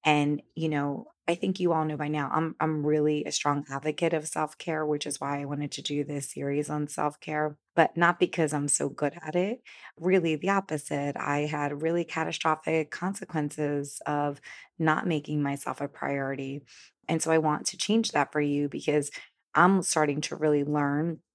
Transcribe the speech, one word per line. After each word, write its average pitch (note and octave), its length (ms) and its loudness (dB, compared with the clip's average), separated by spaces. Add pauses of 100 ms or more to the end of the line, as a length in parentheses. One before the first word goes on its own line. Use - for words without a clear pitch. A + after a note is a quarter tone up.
And, D3 380 4 (140)
you D#3+ 120 -2
know, C#3+ 400 -2 (180)
I E3+ 100 2
think F#3 260 -2
you F3 100 4
all D#3 140 2
know D3+ 100 -2
by D3 140 -4
now, D3+ 240 -2
I'm, D#3+ 260 0
I'm D#3 260 0
really D3+ 380 2
a D3+ 80 -6
strong C#3+ 380 0
advocate D3+ 420 -2
of D#3 160 -2
self-care, D#3 580 -4
which D3+ 220 -2
is - 140 -6
why C#3+ 180 -4
I C#3+ 60 -6
wanted D3 260 -6
to - 100 -10
do D3 220 -2
this C#3+ 260 -6
series C#3+ 400 -4
on D3 200 -2
self-care, D3+ 680 -2 (220)
but - 180 4
not F3 240 4
because D#3+ 320 2
I'm D3 160 0
so C#3+ 220 0
good C#3 360 -2
at D#3 80 -6
it. G3+ 280 -2 (360)
Really E3+ 380 4
the F3 140 -2
opposite. D3+ 680 -2
I D3 300 -2
had D3 360 -2
really E3 220 0
catastrophic D#3+ 880 0
consequences D3 1120 -4
of D3 360 -2 (360)
not D#3+ 300 2
making D3+ 340 0
myself C#3 380 -2
a C#3+ 80 -4
priority. C#3 760 -4 (440)
And D#3+ 160 0
so D#3+ 80 2
I D#3+ 60 6
want D#3 300 2
to - 100 -6
change A3 340 2
that C#3+ 220 2
for D3+ 80 2
you C#3+ 260 2
because C#3+ 420 0 (460)
I'm F3+ 260 8
starting D3+ 380 2
to D3 160 -6
really D3 300 2
learn D3 540 0 (160)